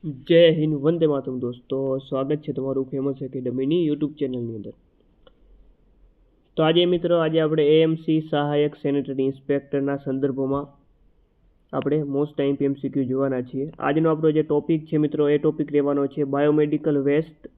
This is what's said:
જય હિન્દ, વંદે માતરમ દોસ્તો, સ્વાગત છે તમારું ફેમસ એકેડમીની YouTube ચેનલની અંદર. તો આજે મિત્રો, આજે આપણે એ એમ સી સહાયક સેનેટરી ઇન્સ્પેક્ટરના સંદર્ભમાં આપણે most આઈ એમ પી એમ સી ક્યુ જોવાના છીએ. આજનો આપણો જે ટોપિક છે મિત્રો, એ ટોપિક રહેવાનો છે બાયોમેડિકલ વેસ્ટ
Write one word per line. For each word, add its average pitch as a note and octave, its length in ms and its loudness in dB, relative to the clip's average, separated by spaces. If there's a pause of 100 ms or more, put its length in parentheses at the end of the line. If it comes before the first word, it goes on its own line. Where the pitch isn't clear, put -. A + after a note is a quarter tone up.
જય E3 480 6
હિન્દ, D#3 220 0
વંદે D#3+ 320 2
માતરમ C3+ 320 -2
દોસ્તો, C3 600 -4
સ્વાગત C3+ 400 -4
છે D3+ 140 -8
તમારું C3+ 320 -4
ફેમસ C3+ 380 -6
એકેડમીની C3 640 -2
YouTube D3 260 -2
ચેનલની B2 440 -6
અંદર. G#2 160 -12 (1800)
તો D#3 60 2
આજે E3+ 240 4
મિત્રો, F3 300 2
આજે D#3+ 240 2
આપણે D#3 260 2
એ D#3 160 6
એમ D#3+ 120 2
સી D#3+ 260 0
સહાયક D3 540 0
સેનેટરી C#3 500 -2
ઇન્સ્પેક્ટરના C#3 720 -2
સંદર્ભમાં C3+ 720 -4 (1080)
આપણે C#3+ 240 0
most C#3+ 420 -4
આઈ C#3 60 2
એમ C#3+ 60 2
પી C#3 100 -4
એમ C#3 100 0
સી C#3 140 -8
ક્યુ C3+ 160 -2
જોવાના C3 380 -2
છીએ. C3+ 360 -8
આજનો D#3+ 320 0
આપણો D#3 200 2
જે D3+ 120 2
ટોપિક D#3 440 -2
છે D#3 100 -4
મિત્રો, D3+ 320 2
એ D3 100 4
ટોપિક D3+ 340 -2
રહેવાનો C#3+ 340 2
છે C#3+ 180 -4
બાયોમેડિકલ D3 760 2
વેસ્ટ C#3+ 600 -2